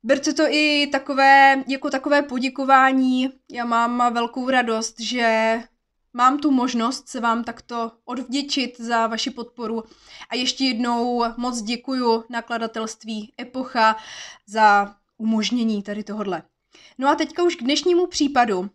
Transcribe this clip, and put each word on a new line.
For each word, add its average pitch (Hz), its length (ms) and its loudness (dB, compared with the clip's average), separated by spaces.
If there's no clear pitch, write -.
Berte 277 300 0
to 320 140 2
i 294 440 2
takové, 269 760 6
jako 269 220 -4
takové 285 320 0
poděkování. 262 1080 2
Já 240 140 -6
mám 240 480 0
velkou 240 360 -4
radost, 226 500 -2
že 226 600 0
mám 254 260 2
tu 294 120 2
možnost 247 580 0
se 262 100 -10
vám 233 240 0
takto 233 480 -8
odvděčit 254 760 -6
za 226 280 -2
vaši 226 220 -4
podporu. 226 540 -8
A 233 60 -8
ještě 254 300 -2
jednou 240 580 0
moc 240 240 -6
děkuju 240 680 -2
nakladatelství 226 1120 -8
Epocha 240 540 0
za 202 500 4
umožnění 220 680 0
tady 208 200 -8
tohodle. 202 400 -6
No 269 120 0
a 294 60 4
teďka 311 280 -2
už 349 120 2
k - 80 -12
dnešnímu 339 440 2
případu. 233 680 0